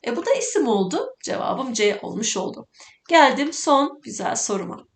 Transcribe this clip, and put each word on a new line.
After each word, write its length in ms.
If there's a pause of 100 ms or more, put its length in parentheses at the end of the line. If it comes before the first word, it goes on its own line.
E, 100
bu 100
da 80
isim 340
oldu. 380 (180)
Cevabım 480
C 300
olmuş 340
oldu. 300 (420)
Geldim 440
son 500
güzel 340
soruma. 420 (180)